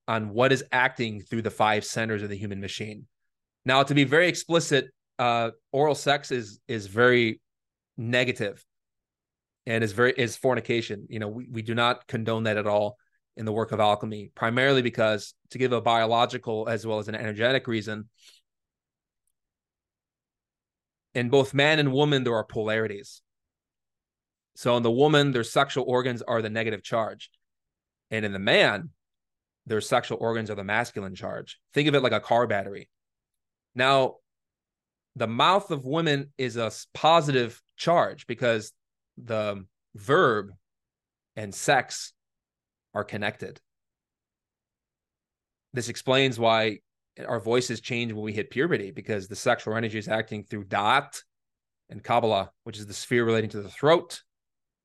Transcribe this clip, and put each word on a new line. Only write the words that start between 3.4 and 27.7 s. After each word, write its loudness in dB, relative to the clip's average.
Now, 4
to 0
be 6
very 4
explicit, 0
uh, 0
oral 2
sex -2
is, -6
is -6
very 4
negative -2
and 0
is -2
very, 4
is -2
fornication. -2
You -10
know, -6
we, -12
we -8
do -6
not 0
condone -4
that 0
at -2
all 0
in -10
the -2
work -2
of -2
alchemy, 0
primarily 2
because, 0
to -14
give 2
a 0
biological 0
as -4
well -2
as -6
an -8
energetic 0
reason, -6
in -2
both 4
man 4
and 2
woman, 2
there 0
are -2
polarities. -4
So 2
in 2
the 4
woman, 4
their 0
sexual 0
organs 0
are 0
the -4
negative -4
charge. -4